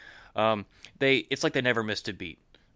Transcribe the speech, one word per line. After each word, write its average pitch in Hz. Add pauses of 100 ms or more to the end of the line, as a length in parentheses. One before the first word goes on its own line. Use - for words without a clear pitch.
(360)
Um, 107 (320)
they, 135
it's 135
like 160
they 143
never 120
missed 107
a 107
beat, 85 (380)